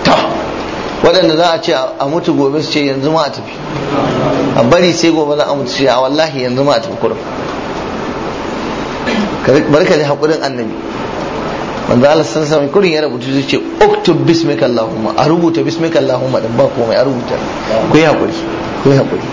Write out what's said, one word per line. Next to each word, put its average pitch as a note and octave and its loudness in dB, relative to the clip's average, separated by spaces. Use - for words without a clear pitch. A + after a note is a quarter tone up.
To, - 4
waɗanda E3+ 4
za E3+ 2
a D#3+ 0
ce E3 0
a C3 -2
mutu D#3+ 0
gobe C#3 2
su D3 -6
ce, D3+ 0
"Yanzu C#3 0
ma D#3+ 2
a C#3 -2
tafi." - -10
A A#2+ 2
bari E3+ 4
sai E3 2
gobe D3 2
za D3 0
a C#3+ 0
mutu, C3 -4
ce, B2+ 0
"A A#2+ 4
wallahi C#3+ 0
yanzu B2 0
ma C#3+ 4
a A2+ 2
tafi G2 -6
kurum." A2 0
Ka, C3 2
bari D3+ 4
ka F#3 2
ji D3+ 2
haƙurin D3 0
annabi. B2 -4
Manzo A#2+ 4
Allah D#3 4
sun D#3 -2
sami C#3+ 2
kurin F#3+ 2
ya D3+ 0
rubutu B2+ -4
zai C3+ 0
ce, C3 0
"Uktub E3 2
bismika D3 2
Allahumma." A2 -2
A C3 2
rubuta E3 2
bismika D#3+ 0
Allahumma C3 0
din, A#2 -4
ba C3+ 4
komai, A2+ 0
a A#2 4
rubuta. A#2+ -2
Ku D3+ 6
yi D#3+ 6
haƙuri, A2 2
ku C3+ 4
yi C#3 6
haƙuri. - 0